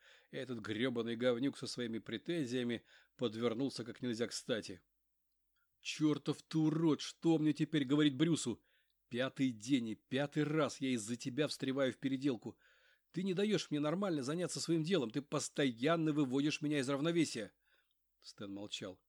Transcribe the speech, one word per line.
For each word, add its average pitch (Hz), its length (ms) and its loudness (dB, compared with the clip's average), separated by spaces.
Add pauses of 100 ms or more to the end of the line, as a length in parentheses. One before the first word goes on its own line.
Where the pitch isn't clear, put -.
(320)
И - 60 -12
этот 123 220 -8
грёбаный 117 560 -2
говнюк 123 420 2
со 131 100 -8
своими 113 320 -4
претензиями 120 840 -2 (320)
подвернулся 117 680 0
как 110 180 -12
нельзя 117 260 0
кстати. 101 540 -4 (1000)
«Чёртов 151 600 0
ты - 160 -6
урод! 156 440 4
Что - 360 2
мне 151 160 4
теперь 147 320 0
говорить 147 300 4
Брюсу? 135 440 2 (500)
Пятый 131 420 0
день 117 380 0
и 104 60 -6
пятый 143 480 -2
раз 147 380 0
я 135 80 0
из-за 117 260 -2
тебя 135 320 -2
встреваю 131 460 0
в - 40 -16
переделку. 131 600 -2 (540)
Ты 170 100 -4
не 190 140 -2
даёшь 202 340 0
мне 147 100 0
нормально 156 440 0
заняться 151 360 -2
своим 160 240 2
делом. 151 280 0
Ты 143 100 -2
постоянно 147 880 0
выводишь 143 500 2
меня 147 180 0
из 127 100 0
равновесия». 143 640 0 (720)
Стэн 98 300 -12
молчал. 101 560 -10